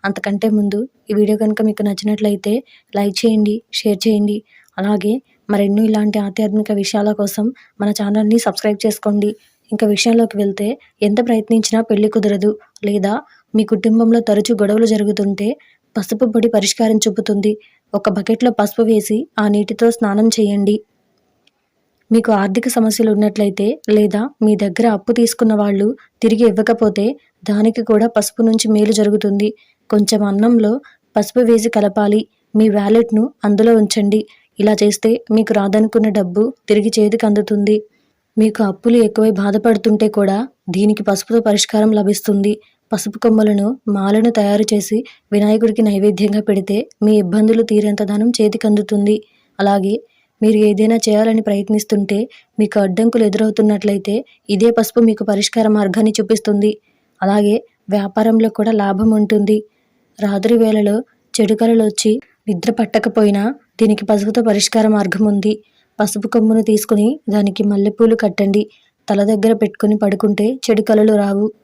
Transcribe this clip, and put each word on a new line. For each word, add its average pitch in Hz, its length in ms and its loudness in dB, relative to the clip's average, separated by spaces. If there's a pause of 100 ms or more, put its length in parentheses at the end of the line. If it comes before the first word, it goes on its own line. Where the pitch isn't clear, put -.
అంతకంటే 202 460 -4
ముందు 208 300 -2 (240)
ఈ 214 100 -6
వీడియో 214 240 0
కనుక 214 240 -2
మీకు 214 200 -2
నచ్చినట్లయితే 208 680 -2 (400)
లైక్ 202 240 -2
చేయండి, 214 380 0 (180)
షేర్ 202 280 -2
చేయండి. 208 360 0 (420)
అలాగే 208 360 -2 (340)
మరెన్నో 202 340 0
ఇలాంటి 214 360 0
ఆధ్యాత్మిక 208 540 -4
విషయాల 208 400 -2
కోసం 208 340 -4 (300)
మన 202 140 -4
ఛానల్ని 214 480 0
సబ్స్క్రైబ్ 208 420 -2
చేసుకోండి. 208 500 -2 (400)
ఇంకా 214 160 -2
విషయంలోకి 226 500 0
వెళ్తే, 202 300 -4 (360)
ఎంత 208 180 0
ప్రయత్నించినా 226 600 0
పెళ్లి 214 260 0
కుదరదు, 208 420 0 (340)
లేదా 202 280 -2 (420)
మీ 214 100 2
కుటుంబంలో 226 560 2
తరచూ 214 340 0
గొడవలు 208 320 2
జరుగుతుంటే 208 600 -2 (480)
పసుపు 220 300 -2
పొడి 226 220 0
పరిష్కారం 220 500 0
చూపుతుంది. 208 540 -2 (400)
ఒక 202 160 -2
బకెట్లో 220 420 0
పసుపు 220 320 -2
వేసి 214 360 0 (200)
ఆ 214 100 0
నీటితో 208 420 0
స్నానం 214 380 0
చేయండి. 208 480 0 (1300)
మీకు 226 220 2
ఆర్థిక 202 360 0
సమస్యలు 220 440 0
ఉన్నట్లయితే, 208 540 0 (220)
లేదా 208 340 2 (200)
మీ 214 140 4
దగ్గర 202 320 -2
అప్పు 208 240 -2
తీసుకున్న 233 420 0
వాళ్ళు 202 320 0 (340)
తిరిగి 226 260 2
ఇవ్వకపోతే 214 600 0 (360)
దానికి 214 400 0
కూడా 214 260 2
పసుపు 226 340 -2
నుంచి 226 260 0
మేలు 208 240 2
జరుగుతుంది. 208 560 0 (420)
కొంచెం 208 340 0
అన్నంలో 214 480 2 (440)
పసుపు 214 240 0
వేసి 233 280 2
కలపాలి. 208 520 0 (340)
మీ 220 140 4
వ్యాలెట్‌ను 214 540 2 (220)
అందులో 214 320 4
ఉంచండి. 214 440 0 (380)
ఇలా 208 160 2
చేస్తే 208 360 0 (200)
మీకు 220 220 0
రాదనుకున్న 214 560 0
డబ్బు 196 340 -2 (240)
తిరిగి 214 240 2
చేతికి 220 360 0
అందుతుంది. 208 500 0 (600)
మీకు 214 260 0
అప్పులు 220 360 0
ఎక్కువై 220 320 2
బాధపడుతుంటే 214 800 0
కూడా 202 280 0 (340)
దీనికి 208 320 0
పసుపుతో 202 380 -2
పరిష్కారం 214 520 0
లభిస్తుంది. 208 600 0 (400)
పసుపు 208 260 -6
కొమ్మలను 214 480 2 (220)
మాలను 208 420 0
తయారు 208 340 0
చేసి 214 320 -2 (340)
వినాయకుడికి 214 520 0
నైవేద్యంగా 202 600 0
పెడితే 196 340 -2 (260)
మీ 214 160 4
ఇబ్బందులు 220 440 2
తీరేంత 208 400 0
ధనం 208 280 0
చేతికి 220 360 0
అందుతుంది. 208 500 0 (420)
అలాగే 196 360 0 (460)
మీరు 214 180 4
ఏదైనా 214 380 2
చేయాలని 220 460 0
ప్రయత్నిస్తుంటే 208 760 -2 (400)
మీకు 214 200 0
అడ్డంకులు 220 460 2
ఎదురవుతున్నట్లయితే 208 920 0 (340)
ఇదే 202 220 2
పసుపు 233 300 0
మీకు 220 240 2
పరిష్కార 208 440 -2
మార్గాన్ని 214 440 0
చూపిస్తుంది. 214 600 0 (480)
అలాగే 208 360 0 (320)
వ్యాపారంలో 220 640 0
కూడా 220 220 -2
లాభం 202 400 0
ఉంటుంది. 214 460 2 (600)
రాత్రి 202 380 0
వేళలో 214 400 2 (380)
చెడు 214 200 2
కలలు 226 300 2
వచ్చి 208 280 0 (320)
నిద్ర 208 260 -2
పట్టకపోయినా 208 720 0 (340)
దీనికి 214 280 0
పసుపుతో 214 380 0
పరిష్కార 214 460 0
మార్గం 202 380 0
ఉంది. 208 260 0 (460)
పసుపు 208 300 -4
కొమ్మును 220 340 2
తీసుకుని 214 460 0 (200)
దానికి 202 360 -2
మల్లెపూలు 208 520 0
కట్టండి. 202 460 0 (460)
తల 202 160 0
దగ్గర 220 280 0
పెట్టుకుని 214 460 -2
పడుకుంటే 208 480 0 (140)
చెడు 220 220 0
కలలు 214 320 2
రావు. 202 320 -2 (180)